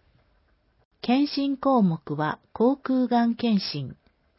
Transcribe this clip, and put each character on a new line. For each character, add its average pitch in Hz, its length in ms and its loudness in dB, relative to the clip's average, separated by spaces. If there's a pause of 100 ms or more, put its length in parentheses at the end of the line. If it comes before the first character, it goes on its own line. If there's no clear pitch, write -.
(1040)
健 277 260 2
診 277 280 -2
項 254 260 2
目 160 340 -2
は、 151 240 -4 (120)
口 254 260 2
腔 254 280 -2
が 233 180 2
ん 233 120 0
健 220 240 0
診、 - 360 -8 (420)